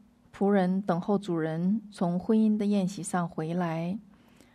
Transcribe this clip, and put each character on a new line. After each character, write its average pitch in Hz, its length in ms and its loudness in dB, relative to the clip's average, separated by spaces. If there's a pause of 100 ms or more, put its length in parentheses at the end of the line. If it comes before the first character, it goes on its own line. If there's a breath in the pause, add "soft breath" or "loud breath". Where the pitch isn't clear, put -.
(360)
仆 202 140 2
人 190 320 2
等 180 180 -2
候 202 180 0
主 180 200 -2
人 170 440 0 (100)
从 175 260 -2
婚 220 200 2
姻 214 200 4
的 208 80 -2
宴 202 220 2
席 180 160 -8
上 175 240 -2
回 165 260 -6
来， 175 460 -2 (560 soft breath)